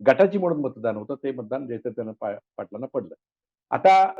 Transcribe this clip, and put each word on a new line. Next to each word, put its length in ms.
गटाची 320
म्हणून 220
मतदान 360
होतं 180
ते 180
मतदान 340
जयश्रीताई 400
पा-, 180
पाटलांना 300
पडलं. 280
आता 500